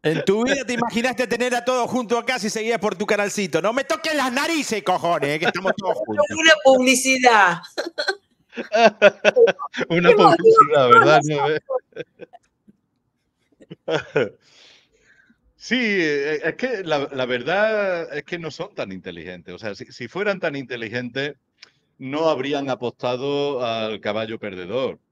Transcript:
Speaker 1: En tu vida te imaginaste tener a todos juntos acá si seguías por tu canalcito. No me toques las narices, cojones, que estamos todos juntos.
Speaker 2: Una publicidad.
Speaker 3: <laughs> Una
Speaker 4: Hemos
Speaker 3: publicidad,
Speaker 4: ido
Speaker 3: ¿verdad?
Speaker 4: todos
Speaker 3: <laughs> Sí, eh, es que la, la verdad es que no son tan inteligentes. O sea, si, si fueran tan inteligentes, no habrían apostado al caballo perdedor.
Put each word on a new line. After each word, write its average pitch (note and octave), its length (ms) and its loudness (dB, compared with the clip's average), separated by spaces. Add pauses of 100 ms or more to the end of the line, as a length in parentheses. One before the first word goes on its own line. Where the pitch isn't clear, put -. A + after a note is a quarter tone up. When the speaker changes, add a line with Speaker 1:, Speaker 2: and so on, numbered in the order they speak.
Speaker 1:
En D#3 220 -2
tu G#3+ 180 2
vida C4+ 220 -2
te B3 80 -4
imaginaste A#3+ 540 -2
tener A#3+ 260 -2
a A#3+ 100 -2
todos B3 240 0
juntos A#3 300 -2
acá A#3 220 -4
si G3+ 100 -4
seguías A3 300 -2
por G3 160 -2
tu G3 100 -4
canalcito. G3+ 560 -2
No G3+ 100 0
me C4+ 120 -4
toques D#4+ 320 -4
las B3+ 180 -2
narices, C#4+ 480 -2
cojones, D#3 560 0
que C3 80 -4
estamos F#3 320 -2
todos F#3+ 180 -4
juntos. D4 360 -2
Speaker 2:
Una D#4+ 220 4 (100)
publicidad. B3+ 960 4 (960)
Speaker 3:
<laughs> - 1300 2
Una - 200 4
Speaker 4:
Hemos G3 260 6
Speaker 3:
publicidad, D3 540 6
Speaker 4:
ido A#2+ 100 10
Speaker 3:
¿verdad? D3+ 220 6 (2750)
Speaker 4:
todos D3 460 -2
Speaker 3:
<laughs> - 0 - (1200)
Sí, - 240 -4
eh, D#3 680 -2
es D#3+ 100 -4
que A#3+ 280 -6
la, D3 280 -2
la C3 160 -4
verdad F3 920 -2
es C#3+ 60 -10
que F3 160 -10
no D#3+ 100 -10
son F3+ 240 -12
tan G#2+ 180 -8
inteligentes. F2+ 640 -14
O F2 60 -16
sea, G#2+ 160 -10
si, - 100 -16
si B2+ 220 -16
fueran G3 320 -4
tan D#3 160 -6
inteligentes, B2 800 -8 (640)
no D3 300 -2
habrían C#3 400 -4
apostado B2+ 960 -4
al A2 380 -6
caballo A2 380 -6
perdedor. G2 600 -8 (120)